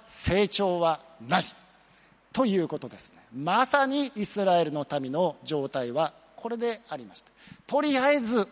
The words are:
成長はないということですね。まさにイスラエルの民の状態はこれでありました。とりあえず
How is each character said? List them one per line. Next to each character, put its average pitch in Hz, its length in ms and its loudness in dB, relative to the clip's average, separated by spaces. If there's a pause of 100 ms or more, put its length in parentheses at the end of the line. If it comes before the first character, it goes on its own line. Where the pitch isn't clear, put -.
成 196 400 0
長 185 320 0
は 165 200 2 (280)
な 175 120 2
い 160 60 -2 (840)
と 262 140 2
い 196 140 2
う 160 80 0
こ 151 120 -8
と 123 100 -12
で 104 100 -18
す - 120 -20
ね。 - 80 -20 (160)
ま 180 300 0
さ 277 200 4
に 269 300 -2
イ 208 100 -4
ス 202 200 -4
ラ 175 140 6
エ 165 60 4
ル 151 60 -2
の 147 140 -4 (140)
民 131 120 -6
の 160 320 0
状 143 240 -2
態 123 240 -4
は 147 220 0 (220)
こ 226 140 -10
れ 233 80 -6
で 226 320 -4
あ 160 60 -8
り 120 100 -14
ま 95 100 -20
し - 60 -18
た。 - 80 -20 (380)
と 285 140 2
り 285 160 2
あ 269 140 4
え 294 80 2
ず 226 320 0